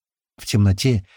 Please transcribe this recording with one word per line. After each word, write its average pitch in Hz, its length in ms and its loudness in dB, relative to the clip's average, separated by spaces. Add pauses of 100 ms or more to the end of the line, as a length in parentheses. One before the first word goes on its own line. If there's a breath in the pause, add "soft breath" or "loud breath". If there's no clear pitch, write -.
(360)
В - 100 -20
темноте 101 580 0 (120 soft breath)